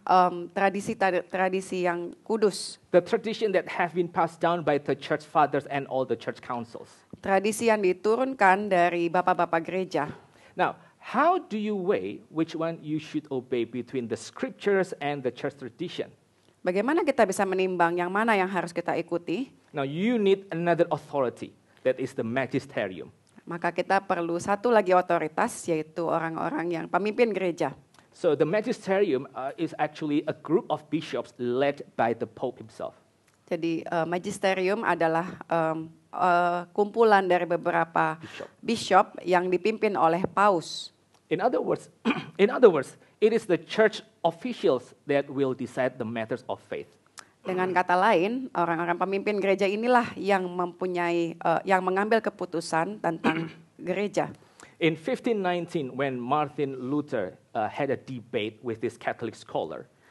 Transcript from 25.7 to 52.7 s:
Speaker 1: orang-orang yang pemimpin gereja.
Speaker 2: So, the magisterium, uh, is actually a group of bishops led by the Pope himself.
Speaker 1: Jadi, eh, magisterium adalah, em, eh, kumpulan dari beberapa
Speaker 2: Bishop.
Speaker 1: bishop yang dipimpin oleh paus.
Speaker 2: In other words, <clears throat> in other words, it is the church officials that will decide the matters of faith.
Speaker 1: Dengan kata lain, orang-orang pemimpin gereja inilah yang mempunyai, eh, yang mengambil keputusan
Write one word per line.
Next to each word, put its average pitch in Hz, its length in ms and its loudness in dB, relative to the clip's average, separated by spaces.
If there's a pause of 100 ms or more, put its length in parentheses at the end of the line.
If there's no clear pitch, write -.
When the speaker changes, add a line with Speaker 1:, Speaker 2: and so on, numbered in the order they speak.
Speaker 1:
orang-orang 165 640 -4
yang 165 160 -6
pemimpin 208 400 0
gereja. 175 480 -2 (320)
Speaker 2:
So, 165 240 0
the 151 140 4
magisterium, 190 920 0
uh, 131 160 -6
is 160 240 -4
actually 151 480 -2
a 135 80 -2
group - 380 0
of 151 180 -2
bishops 151 480 -6
led 131 560 0
by 117 240 0
the 117 80 -6
Pope 123 320 -6
himself. - 400 -14 (480)
Speaker 1:
Jadi, 165 400 -4
eh, 165 240 -2
magisterium 190 720 0
adalah, 170 640 0
em, 160 460 -2 (180)
eh, 175 520 2 (120)
kumpulan 208 480 4
dari 180 240 2
beberapa 165 720 0
Speaker 2:
Bishop. - 300 -14 (160)
Speaker 1:
bishop 202 420 4 (160)
yang 180 320 2
dipimpin 214 400 0
oleh 165 320 2
paus. 190 640 0 (400)
Speaker 2:
In 165 80 0
other 226 240 0
words, - 320 -4 (140)
<clears throat> - 340 -4
in 208 80 4
other 247 240 8
words, 139 240 -4 (240)
it 214 80 6
is 220 160 0
the 165 160 2
church 214 400 2 (240)
officials 165 800 -2
that 143 240 0
will 135 240 0
decide 131 480 -4
the 110 60 -6
matters 113 420 -6
of 101 160 -6
faith. 80 240 -10 (560)
Speaker 1:
Dengan 185 240 -2
kata 180 240 2
lain, 208 640 2
orang-orang 170 400 0
pemimpin 196 400 -2
gereja 190 320 2
inilah 233 480 0
yang 185 320 0
mempunyai, 175 880 -2
eh, 165 300 0
yang 185 180 4
mengambil 202 320 2
keputusan 180 800 -2